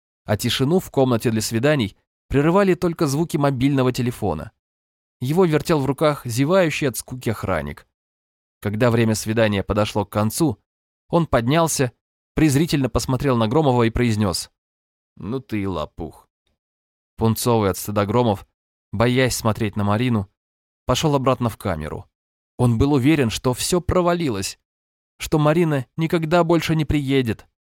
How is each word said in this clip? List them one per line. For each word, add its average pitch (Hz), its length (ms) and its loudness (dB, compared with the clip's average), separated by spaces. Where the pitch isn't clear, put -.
а 104 140 -2
тишину 135 420 0
в - 100 -10
комнате 127 420 0
для 110 100 0
свиданий 117 560 -2
прерывали 170 460 2
только 175 320 -2
звуки 151 320 -2
мобильного 139 540 2
телефона. 110 600 -4
Его 156 240 2
вертел 151 340 2
в 135 60 -2
руках 143 400 0
зевающий 147 600 0
от 117 100 -4
скуки 127 320 -8
охранник. 82 580 -6
Когда 107 280 0
время 113 240 4
свидания 107 500 0
подошло 104 420 -2
к - 60 -20
концу, 107 480 -2
он 165 180 0
поднялся, 139 640 0
презрительно 147 560 2
посмотрел 127 480 -2
на 113 100 2
Громова 123 360 2
и 113 80 2
произнес: 107 580 0
«Ну 113 220 -8
ты 110 220 -6
и 98 60 -4
лопух». 82 600 -8
Пунцовый 113 540 2
от 90 80 -2
стыда 104 300 -2
Громов, 113 400 0
боясь 123 440 0
смотреть 107 400 -2
на 104 80 -2
Марину, 107 460 0
пошел 143 280 0
обратно 127 360 0
в - 80 -12
камеру. 78 520 -8
Он 120 220 2
был 139 140 2
уверен, 139 360 4
что 123 240 -2
все - 280 -2
провалилось, 170 800 -2
что - 200 -2
Марина 151 480 2
никогда 165 480 0
больше 165 320 2
не 156 100 0
приедет, 135 640 0